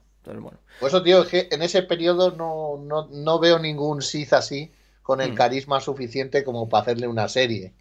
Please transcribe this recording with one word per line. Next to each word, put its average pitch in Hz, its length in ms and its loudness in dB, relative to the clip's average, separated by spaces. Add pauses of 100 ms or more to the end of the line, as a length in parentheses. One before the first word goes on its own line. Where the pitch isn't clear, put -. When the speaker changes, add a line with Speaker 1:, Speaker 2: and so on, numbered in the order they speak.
(180)
Speaker 1:
Entonces, - 260 -16
bueno. - 160 -20 (200)
Speaker 2:
Por 139 100 -2
eso, 180 120 4
tío, 175 220 6
es 175 40 -4
que 180 220 0
en 156 140 -2
ese 175 200 2
periodo 175 540 2
no, 160 480 -6
no, 151 260 -4
no 151 280 0
veo 165 180 6
ningún 147 460 -4
Sith 151 300 -2
así 143 380 0 (300)
con 135 200 -2
el 131 100 -2
Speaker 1:
Hmm. 110 40 -8
Speaker 2:
carisma 135 460 0
suficiente 135 600 -4
como 117 260 -6
para 107 140 4
hacerle 120 240 -2
una 113 200 -2
serie, 110 540 -2